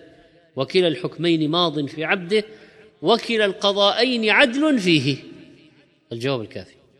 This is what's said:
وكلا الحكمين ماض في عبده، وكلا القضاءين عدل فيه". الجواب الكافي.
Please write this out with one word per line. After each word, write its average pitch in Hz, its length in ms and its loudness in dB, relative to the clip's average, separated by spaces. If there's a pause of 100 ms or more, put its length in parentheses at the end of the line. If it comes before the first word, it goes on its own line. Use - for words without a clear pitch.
(560)
وكلا 175 320 2
الحكمين 156 640 -2
ماض 156 360 0
في 151 180 -8
عبده، 196 400 -2 (580)
وكلا 220 420 0
القضاءين 202 840 0
عدل 269 480 2
فيه". 147 380 2 (960)
الجواب 123 280 -4
الكافي. 101 340 -14 (260)